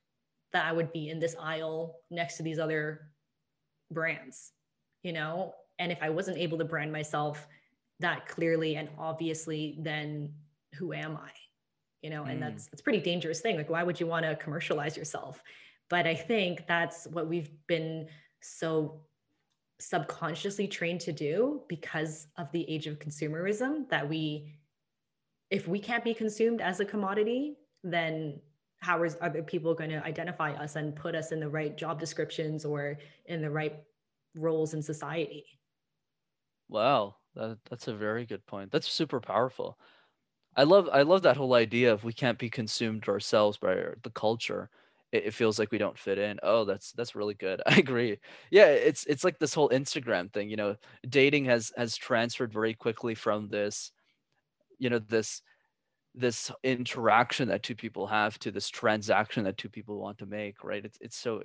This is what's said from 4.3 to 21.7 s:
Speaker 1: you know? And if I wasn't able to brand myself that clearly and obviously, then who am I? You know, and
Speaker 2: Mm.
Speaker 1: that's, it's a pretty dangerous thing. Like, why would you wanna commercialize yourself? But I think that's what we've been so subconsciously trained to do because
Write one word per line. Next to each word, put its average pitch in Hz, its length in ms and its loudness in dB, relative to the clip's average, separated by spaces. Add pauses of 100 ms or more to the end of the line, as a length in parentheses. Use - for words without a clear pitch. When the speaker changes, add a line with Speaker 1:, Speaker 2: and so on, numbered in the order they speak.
Speaker 1:
you 175 100 -6
know? 165 420 -4 (240)
And 175 120 -2
if 165 100 -6
I 156 80 0
wasn't 160 280 -2
able 165 200 -2
to 160 80 0
brand 156 260 -4
myself 151 560 -4 (520)
that 160 280 -2
clearly 160 480 0
and 147 220 -6
obviously, 160 840 -4
then 151 540 -6 (400)
who 160 180 -6
am 151 240 -8
I? - 140 -16 (680)
You 156 80 -10
know, 151 160 -8
and 151 120 -6
Speaker 2:
Mm. - 40 -4
Speaker 1:
that's, - 300 -10
it's - 100 -20
a - 20 -14
pretty 220 180 2
dangerous 170 400 -2
thing. 214 160 0
Like, 151 120 -4
why 165 140 0
would 175 160 0
you 170 80 0
wanna 165 280 0
commercialize 151 640 -4
yourself? - 460 -10 (460)
But 175 180 4
I 165 80 2
think 175 520 0
that's 170 400 0
what 160 200 -4
we've 160 240 -2 (160)
been 160 420 -2 (320)
so 160 640 -2 (720)
subconsciously 185 880 -4
trained 175 340 -4
to 165 120 -6
do 190 560 0
because 156 580 -6 (100)